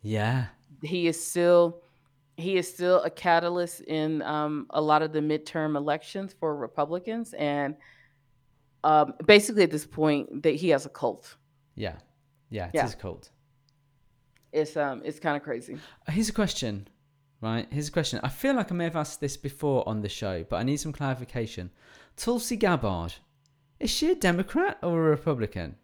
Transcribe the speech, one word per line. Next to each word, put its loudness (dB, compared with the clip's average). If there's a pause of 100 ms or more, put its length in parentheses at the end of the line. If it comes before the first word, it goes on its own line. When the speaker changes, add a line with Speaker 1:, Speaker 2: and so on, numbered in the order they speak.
Speaker 1:
Yeah. -2 (340)
Speaker 2:
He -2
is -2
still, 4 (540)
he -2
is -2
still 4
a 0
catalyst 0
in, -2
um, -2
a 0
lot 4
of -4
the 0
midterm -2
elections -4
for 0
Republicans. -4
And, -2 (1080)
um, 6 (120)
basically 8
at 4
this -4
point 0
that 4
he -2
has 4
a -10
cult. -6 (380)
Speaker 1:
Yeah. -8 (520)
Yeah, -6
it -6
Speaker 2:
Yeah. 2
Speaker 1:
is -6
a -14
cult. -12 (1200)
Speaker 2:
It's, -2
um, -2
it's -8
kinda -2
crazy. -8 (300)
Speaker 1:
Here's 0
a -4
question, -2 (540)
right? -4
Here's -4
a -14
question. -2
I -2
feel 0
like -2
I -4
may -2
have -4
asked -4
this -6
before -2
on -2
the -4
show, -4
but -2
I -2
need 0
some -6
clarification. -6 (440)
Tulsi -2
Gabbard. 0 (640)
Is -2
she 2
a 4
Democrat 0
or 0 (100)
a 6
Republican? -2